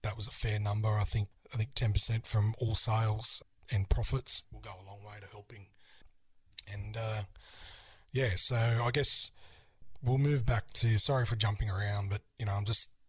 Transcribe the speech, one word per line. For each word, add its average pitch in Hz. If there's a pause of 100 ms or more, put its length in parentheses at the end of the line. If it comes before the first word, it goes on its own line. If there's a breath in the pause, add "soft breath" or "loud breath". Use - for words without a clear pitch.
that 104
was -
a -
fair 107
number. 104
I 107
think, 101 (240)
I -
think 110
ten 113
percent 113
from 107
all 110
sales 110 (320)
and 98
profits -
will -
go -
a 98
long 101
way 104
to 98
helping. 104 (1040 loud breath)
And, 101
uh, 110 (920 loud breath)
yeah, 127
so -
I 117
guess - (720 loud breath)
we'll 127
move 143
back 113
to, 113
sorry 131
for 113
jumping 104
around, 101
but, 101 (160)
you 113
know, 101
I'm 101
just - (180)